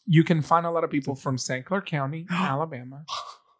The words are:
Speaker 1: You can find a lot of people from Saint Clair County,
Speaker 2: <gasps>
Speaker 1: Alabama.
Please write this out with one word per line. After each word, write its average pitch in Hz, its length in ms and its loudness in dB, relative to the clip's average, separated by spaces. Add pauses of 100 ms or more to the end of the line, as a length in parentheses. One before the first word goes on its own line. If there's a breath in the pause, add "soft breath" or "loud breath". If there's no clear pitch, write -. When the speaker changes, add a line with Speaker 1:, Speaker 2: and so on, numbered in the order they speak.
Speaker 1:
You 160 180 8
can 160 180 2
find 170 240 4
a 170 60 -2
lot 165 140 0
of 151 40 -2
people 143 260 -2
from 131 220 -2
Saint 127 280 -4
Clair 190 160 -2
County, 156 460 -4
Speaker 2:
<gasps> - 40 -8
Speaker 1:
Alabama. 143 720 -4 (560 loud breath)